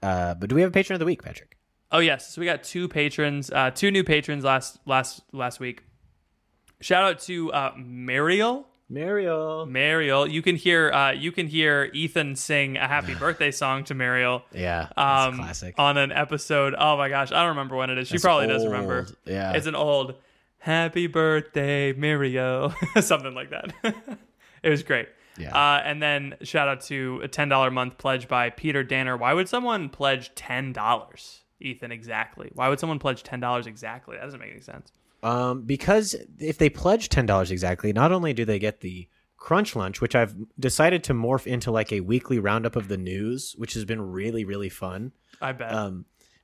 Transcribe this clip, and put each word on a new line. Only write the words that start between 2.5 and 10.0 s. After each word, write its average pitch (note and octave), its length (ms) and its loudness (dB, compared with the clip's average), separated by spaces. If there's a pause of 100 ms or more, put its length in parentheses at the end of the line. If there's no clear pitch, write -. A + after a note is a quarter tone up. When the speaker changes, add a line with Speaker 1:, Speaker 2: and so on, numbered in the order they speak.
Speaker 2:
two F3 240 -6
patrons, D3 640 -2
uh, C3 180 2
two G3+ 220 2
new F#3+ 100 2
patrons D3+ 400 0
last, C3 420 0
last, C3 360 0 (120)
last B2 280 -6
week. B2 240 -10 (1000)
Shout F3+ 220 4
out F#3 160 0
to, E3 320 -6
uh, C3+ 240 -2
Mariel. C#3+ 920 -2 (240)
Speaker 1:
Mariel. D#3+ 720 -2
Speaker 2:
Mariel. C#3+ 640 2